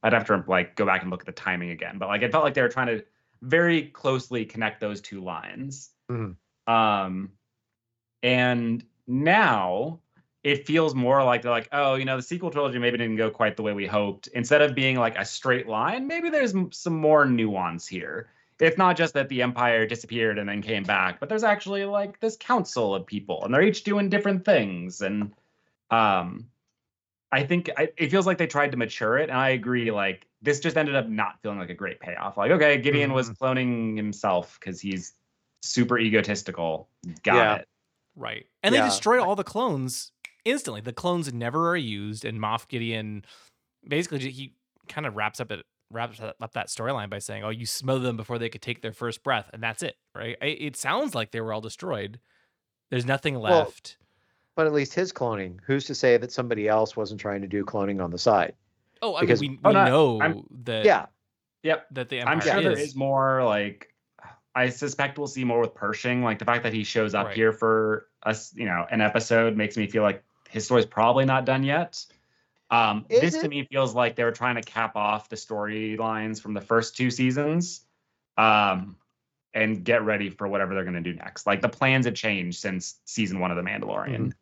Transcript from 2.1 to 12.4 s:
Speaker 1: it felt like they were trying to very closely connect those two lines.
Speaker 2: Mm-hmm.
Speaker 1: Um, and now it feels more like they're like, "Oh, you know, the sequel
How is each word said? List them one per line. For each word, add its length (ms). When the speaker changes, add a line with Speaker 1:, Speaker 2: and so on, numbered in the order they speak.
Speaker 1:
it 100
felt 100
like 120
they 80
were 60
trying 200
to 160
very 480
closely 540
connect 360
those 200
two 220
lines. 680
Speaker 2:
Mm-hmm. 640
Speaker 1:
Um, 580
and 600
now 920
it 240
feels 280
more 300
like 180
they're 100
like, 200
"Oh, 240
you 80
know, 120
the 60
sequel 280